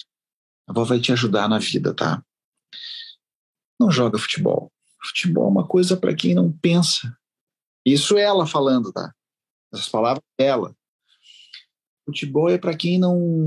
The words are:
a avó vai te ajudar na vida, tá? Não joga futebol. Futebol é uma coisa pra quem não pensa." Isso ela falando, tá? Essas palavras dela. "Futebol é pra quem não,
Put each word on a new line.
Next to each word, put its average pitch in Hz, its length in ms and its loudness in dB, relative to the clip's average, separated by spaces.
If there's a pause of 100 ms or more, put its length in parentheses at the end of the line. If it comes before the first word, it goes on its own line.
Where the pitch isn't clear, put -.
(680)
a - 40 -14
avó 113 120 0
vai 120 160 2
te 123 120 0
ajudar 107 360 2
na 107 120 0
vida, - 340 -2
tá? - 300 -2 (1600)
Não 220 120 4
joga 117 260 0
futebol. - 540 -2 (320)
Futebol - 420 -2
é 202 40 2
uma 190 180 2
coisa 180 280 2
pra 180 200 -2
quem 175 180 0
não 175 180 2
pensa." 170 640 0 (720)
Isso 143 320 4
ela 196 300 2
falando, 131 440 0
tá? 90 220 -10 (580)
Essas 104 160 -8
palavras 117 360 -2 (160)
dela. 135 360 0 (1300)
"Futebol 147 440 -2
é 180 80 2
pra 175 180 -4
quem 175 220 0
não, 180 200 2 (300)